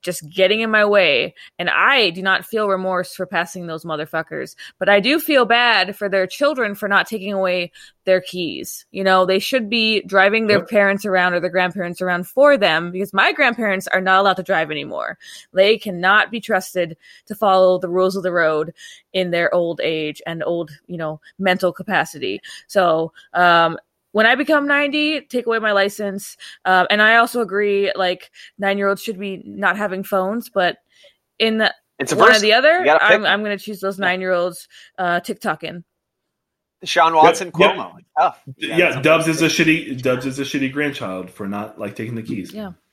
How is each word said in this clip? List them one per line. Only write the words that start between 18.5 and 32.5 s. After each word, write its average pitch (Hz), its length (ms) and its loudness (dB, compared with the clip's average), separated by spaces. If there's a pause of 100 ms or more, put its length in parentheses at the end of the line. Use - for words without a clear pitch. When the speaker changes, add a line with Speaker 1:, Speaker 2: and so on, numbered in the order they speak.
Speaker 1:
in 185 180 -2
their 170 240 0
old 170 300 -2
age 156 420 -4
and 165 160 -8
old, 165 300 -4 (160)
you 180 80 -10
know, 156 240 -8 (180)
mental 185 340 0
capacity. 143 680 -4 (260)
So, 165 460 0 (220)
um, 170 440 4 (340)
when 220 140 2
I 247 80 4
become 285 320 0
ninety, 294 540 0
take 240 260 -6
away 226 140 0
my 214 100 -2
license. 202 680 -2 (280)
Um, 185 260 4
and 208 100 2
I 220 180 6
also 240 240 0
agree, 202 520 0
like, 180 380 -4 (260)
nine-year-olds 196 420 0
should 190 200 -10
be 196 260 -8
not 202 300 -2
having 196 260 -4
phones, 202 460 -4
but 180 300 0 (600)
in 220 200 0
the 220 140 0 (280)
Speaker 3:
It's 135 100 -4
a 156 60 0
Speaker 1:
one 202 80 6
or 226 60 10
Speaker 3:
versus. 214 120 4
Speaker 1:
the 214 120 4